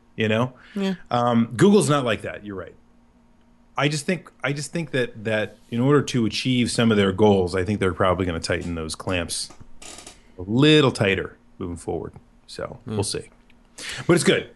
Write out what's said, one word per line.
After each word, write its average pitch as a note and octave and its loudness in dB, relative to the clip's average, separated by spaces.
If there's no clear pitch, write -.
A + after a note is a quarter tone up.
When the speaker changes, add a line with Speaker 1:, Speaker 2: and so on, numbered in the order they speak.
Speaker 1:
you A2 -2
know? A2+ 0
Speaker 2:
Yeah. F#3+ -2
Speaker 1:
Um, A#2+ 2
Google's F3+ 6
not C#3+ 2
like G#2+ -2
that. F2+ -12
You're G2+ -10
right. F2 -14
I C#3 0
just D3 -4
think, C3+ -6
I C3+ -2
just C#3+ -10
think E3+ -8
that, A#2 -4
that G#2+ -4
in A#2 -4
order C3+ 4
to B2 -2
achieve A#2+ 0
some A#2 2
of G#2+ 4
their G2 4
goals, F#2+ 4
I F#2+ 0
think G2+ -2
they're F#2 0
probably F#2 0
gonna E2 -4
tighten E2+ -6
those D#2+ -8
clamps - -6
a F2+ -10
little C3+ 4
tighter F#2+ -2
moving F2 -8
forward. E2 -8
So - -12
Speaker 2:
Hmm. A2 -10
Speaker 1:
we'll G2+ -2
see. - -8
But E3+ 4
it's D#3 2
good. C3 2